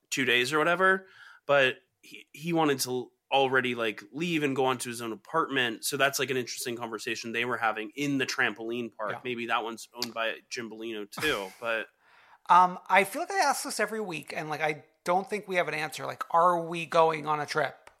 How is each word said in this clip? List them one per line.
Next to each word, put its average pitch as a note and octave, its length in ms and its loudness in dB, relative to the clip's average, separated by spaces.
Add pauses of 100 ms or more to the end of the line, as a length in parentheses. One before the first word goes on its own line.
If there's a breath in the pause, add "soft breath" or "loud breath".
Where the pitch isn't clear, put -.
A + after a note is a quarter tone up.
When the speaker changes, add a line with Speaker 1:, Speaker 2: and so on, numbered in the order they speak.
Speaker 1:
two C3+ 160 -2
days B2 300 4
or D3+ 40 4
whatever. F#3+ 480 2 (400 loud breath)
But C3+ 300 4 (240)
he, - 320 -20
he D#3+ 220 -6
wanted D3 260 2
to B2 300 -4 (200)
already, C3 440 4
like, A2+ 360 -4
leave D#3+ 320 -2
and C3+ 140 0
go C#3 80 2
on B2+ 140 2
to B2 100 -8
his A#2+ 140 -8
own A2+ 100 -6
apartment, B2 720 -2
so C#3+ 140 -2
that's, C3+ 200 2
like, C3+ 120 -2
an C3 80 -2
interesting B2 380 -6
conversation A2+ 560 -8
they A#2 120 -2
were A#2+ 140 -4
having A2 360 -2
in C#3+ 220 -2
the C3 80 0
trampoline A#2 720 -2
park. G#2 160 -6
Speaker 2:
Yeah. - 100 -8
Speaker 1:
Maybe A#2+ 260 -6
that A#2 140 0
one's A2+ 320 -8
owned A#2+ 200 -8
by A2+ 220 -2 (120)
Jim A2+ 220 -10
Bellino A2 400 -10
too, G#2+ 460 -4
Speaker 2:
<laughs> - 40 -20
Speaker 1:
but A2+ 280 -4 (600 soft breath)
Speaker 2:
Um, F3+ 300 6 (100)
I G3 160 6
feel C4+ 160 -6
like F4 100 -6
I G4 100 0
ask C#4+ 240 2
this C4 160 -4
every A3 200 -2
week, D#3+ 340 -8
and, D#3+ 140 -6
like, D3+ 140 -6
I D3+ 200 0 (220)
don't F#3 240 0
think G#3 180 -6
we F#3 100 -4
have E3 120 2
an D3+ 60 -4
answer. D3+ 320 -6
Like, C3 240 -6
are F3 320 6
we E3 240 -6
going D#3+ 400 4
on D3+ 120 0
a D3 60 -2
trip? - 460 -2 (100)